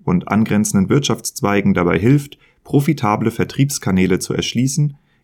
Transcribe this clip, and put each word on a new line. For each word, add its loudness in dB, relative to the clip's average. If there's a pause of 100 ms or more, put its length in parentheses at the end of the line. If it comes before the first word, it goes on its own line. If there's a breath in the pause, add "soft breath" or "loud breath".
und 0
angrenzenden 0
Wirtschaftszweigen 0
dabei 2
hilft, 0 (240 soft breath)
profitable 0
Vertriebskanäle 0
zu -6
erschließen, -2 (260 loud breath)